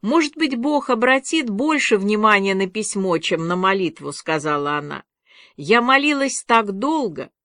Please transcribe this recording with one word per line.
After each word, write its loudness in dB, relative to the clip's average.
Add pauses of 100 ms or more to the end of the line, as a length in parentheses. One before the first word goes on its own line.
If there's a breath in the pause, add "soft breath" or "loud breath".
может 0
быть, -2
Бог -2
обратит 2
больше 0
внимания 2
на 0
письмо, -2
чем -2
на 0
молитву, -2
сказала -4
она. -10 (540 soft breath)
Я 2
молилась 2
так 2
долго -4 (160)